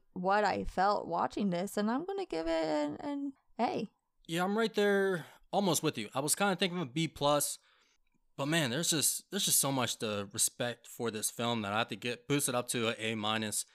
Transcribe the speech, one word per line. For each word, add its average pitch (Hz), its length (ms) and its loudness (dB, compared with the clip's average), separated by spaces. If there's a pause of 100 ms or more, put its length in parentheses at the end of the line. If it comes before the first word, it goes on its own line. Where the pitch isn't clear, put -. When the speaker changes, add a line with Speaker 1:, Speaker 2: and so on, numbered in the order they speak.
(120)
Speaker 1:
what 196 320 2
I 190 200 2
felt 196 440 0
watching 190 420 0
this, 175 260 -2
and 208 140 0
I'm 269 140 -2
gonna 392 220 -4
give 330 200 -4
it 330 180 0
an, 302 360 0
an 285 320 -6 (280)
A. 240 280 -2 (400)
Speaker 2:
Yeah, 170 160 -2
I'm 202 120 0
right 226 180 0
there, 196 520 2 (240)
almost 180 320 2
with 147 160 0
you. 104 160 -4
I 131 60 -2
was 147 160 2
kinda 196 180 2
thinking 180 240 -4
of 151 100 -4
a - 20 -12
B 160 180 0
plus, 143 500 2 (760)
but 139 100 -4
man, 151 240 2
there's 160 200 0
just, - 400 0
there's - 160 -2
just 156 120 4
so 139 140 2
much 131 260 0
to 104 340 -2
respect - 540 -2
for - 240 -4
this 110 200 -4
film 117 320 0
that 101 100 -2
I 107 60 2
have 117 100 2
to 113 80 -8
get 117 320 -6
boosted 139 260 2
up 123 140 -2
to 117 200 0
an 104 100 0
A 113 180 -2
minus. 107 480 -2 (100)